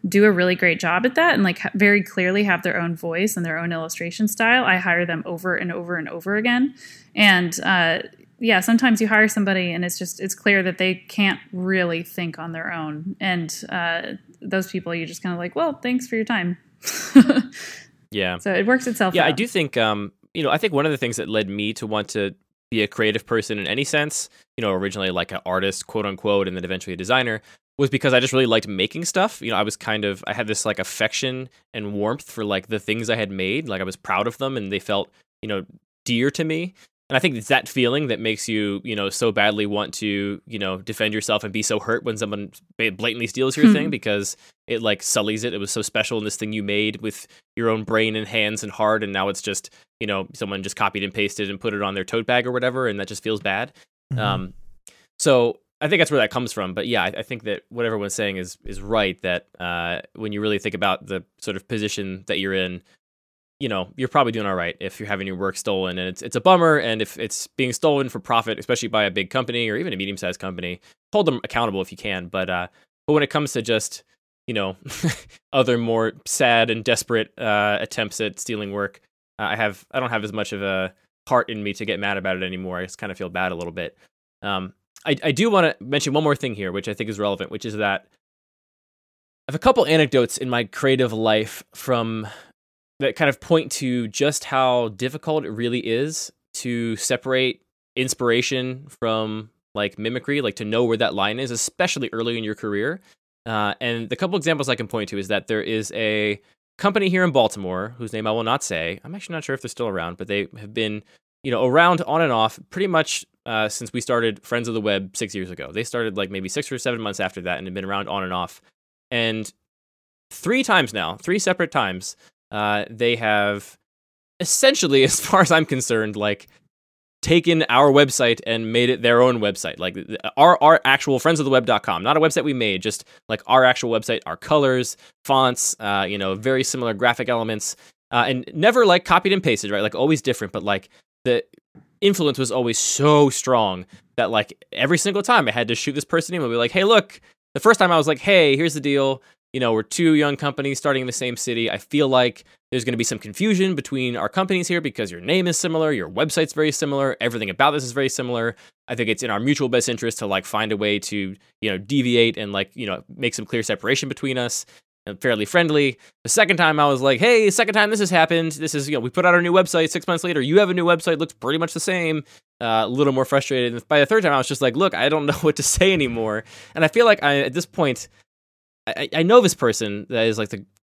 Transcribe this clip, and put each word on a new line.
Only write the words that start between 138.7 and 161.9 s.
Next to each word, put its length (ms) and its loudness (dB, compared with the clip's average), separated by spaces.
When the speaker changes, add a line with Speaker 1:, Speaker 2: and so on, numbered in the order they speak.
Speaker 2:
like, 200 6
copied 280 2
and 100 0
pasted, 280 0
right? 120 0
Like, 120 0
always 260 2
different, 320 -4
but, 100 -6
like, 280 -2
the 180 2
influence 360 2
was 140 -2
always 260 0
so 520 6
strong 560 0
that, 140 0
like, 220 -2
every 260 0
single 240 -2
time 260 4
I 40 0
had 160 0
to 60 0
shoot 180 -4
this 120 -4
person 300 -2
an 80 -4
email, 80 -2
be 60 -2
like, 140 2
"Hey, 140 2
look," 340 4
the 60 -4
first 200 6
time 100 6
I 60 6
was 100 4
like, 120 0
"Hey, 380 6
here's 180 0
the 60 -4
deal. 420 2
You 60 -2
know, 120 2
we're 120 2
two 300 4
young 220 4
companies 420 -4
starting 220 0
in 60 -4
the 60 -6
same 240 -4
city. 340 -2
I 80 -4
feel 300 0
like 360 2
there's 140 -2
gonna 140 -2
be 60 2
some 160 -2
confusion 540 0
between 420 -4
our 120 -2
companies 400 0
here 120 0
because 300 -4
your 100 -14
name 260 0
is 120 0
similar, 340 0
your 180 -4
website's 420 0
very 200 0
similar, 480 -2
everything 300 -2
about 200 6
this 140 -4
is 80 -8
very 160 0
similar. 460 -2
I 80 -6
think 120 -2
it's 140 -2
in 80 -4
our 100 -2
mutual 280 0
best 200 2
interest 300 -4
to, 80 -6
like, 180 -2
find 280 -2
a 40 0
way 220 0
to, 380 -6
you 80 -2
know, 80 -4
deviate 580 2